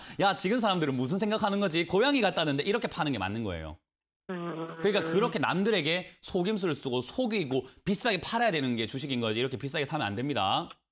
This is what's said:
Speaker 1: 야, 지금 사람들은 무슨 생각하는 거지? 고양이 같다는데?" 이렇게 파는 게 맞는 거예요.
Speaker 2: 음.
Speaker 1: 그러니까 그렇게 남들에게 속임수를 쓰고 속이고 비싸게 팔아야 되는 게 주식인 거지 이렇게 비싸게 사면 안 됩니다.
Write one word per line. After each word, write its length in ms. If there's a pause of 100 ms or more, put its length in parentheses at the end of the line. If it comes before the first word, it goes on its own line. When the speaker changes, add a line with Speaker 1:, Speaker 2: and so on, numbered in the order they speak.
(200)
Speaker 1:
야, 140
지금 240
사람들은 360
무슨 240
생각하는 420
거지? 260
고양이 360
같다는데?" 400
이렇게 260
파는 240
게 60
맞는 260
거예요. 320 (540)
Speaker 2:
음. 500
Speaker 1:
그러니까 220
그렇게 360
남들에게 680 (140)
속임수를 540
쓰고 260
속이고 640 (200)
비싸게 360
팔아야 300
되는 260
게 100
주식인 340
거지 200
이렇게 180
비싸게 280
사면 200
안 80
됩니다. 540 (240)